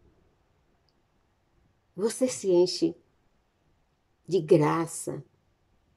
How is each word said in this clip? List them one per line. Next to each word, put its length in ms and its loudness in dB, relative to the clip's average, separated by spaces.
você 340 -2
se 220 -4
enche 460 2
de 140 -2
graça 840 0